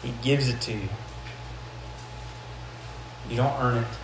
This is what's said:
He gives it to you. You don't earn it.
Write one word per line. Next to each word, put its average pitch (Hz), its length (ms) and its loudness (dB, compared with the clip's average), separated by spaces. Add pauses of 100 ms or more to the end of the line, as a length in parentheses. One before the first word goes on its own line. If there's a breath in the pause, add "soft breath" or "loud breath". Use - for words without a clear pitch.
He 123 180 -2
gives 135 260 6
it 117 140 2
to - 100 -2
you. 101 180 0 (2500)
You 117 80 2
don't 135 220 6
earn 123 180 6
it. 117 100 4 (160)